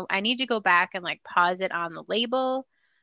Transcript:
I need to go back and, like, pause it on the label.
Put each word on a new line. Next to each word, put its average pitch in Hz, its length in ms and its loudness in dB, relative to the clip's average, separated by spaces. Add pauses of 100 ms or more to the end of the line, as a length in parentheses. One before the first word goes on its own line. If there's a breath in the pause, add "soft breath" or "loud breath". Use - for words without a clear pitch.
I 190 100 0
need 233 200 0
to 262 80 -2
go 226 120 0
back 185 340 4
and, 185 100 -6
like, 156 200 -6
pause 180 380 2
it 190 100 -2
on 170 220 -4
the 160 140 -12
label. 262 580 -2 (380)